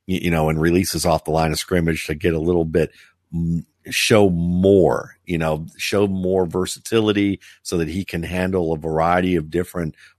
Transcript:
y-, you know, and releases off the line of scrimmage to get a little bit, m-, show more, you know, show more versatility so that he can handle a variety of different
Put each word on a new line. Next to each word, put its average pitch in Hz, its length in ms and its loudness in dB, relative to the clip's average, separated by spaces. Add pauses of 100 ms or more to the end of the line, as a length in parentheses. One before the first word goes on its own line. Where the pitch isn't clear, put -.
y-, 92 160 0
you 87 80 0
know, 80 180 2
and 78 100 0
releases 85 460 2
off 82 180 2
the 78 80 -6
line 80 220 0
of 78 60 -6
scrimmage 82 480 -2
to 78 80 -4
get 82 180 -2
a 80 60 -2
little 85 260 0
bit, 80 260 0 (420)
m-, 82 320 -2 (240)
show 104 400 4
more, 87 920 2
you 87 140 -4
know, 80 280 -2 (120)
show 104 280 0
more 92 400 0
versatility 101 920 0 (240)
so 92 140 -4
that 82 100 0
he 90 160 -4
can 85 200 -6
handle 92 500 -2
a 78 40 -4
variety 85 600 0
of 78 120 -4
different 85 460 -4 (240)